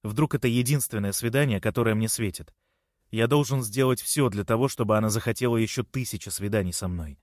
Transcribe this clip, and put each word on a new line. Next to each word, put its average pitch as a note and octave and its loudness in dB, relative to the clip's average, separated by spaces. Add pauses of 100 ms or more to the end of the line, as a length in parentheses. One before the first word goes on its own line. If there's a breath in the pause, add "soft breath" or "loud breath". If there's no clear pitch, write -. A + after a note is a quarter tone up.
Вдруг A#2 0
это - 0
единственное A#2+ 0
свидание, A#2+ 0
которое A2+ 2
мне A2 0
светит. - -4 (580)
Я A2+ 2
должен C#3 2
сделать B2 2
все C3+ 2
для G2+ -2
того, A#2 2
чтобы G#2+ 2
она A2 2
захотела A#2 0
еще A2+ 0
тысячи A2+ -8
свиданий G2 -2
со F#2+ -6
мной. E2 -6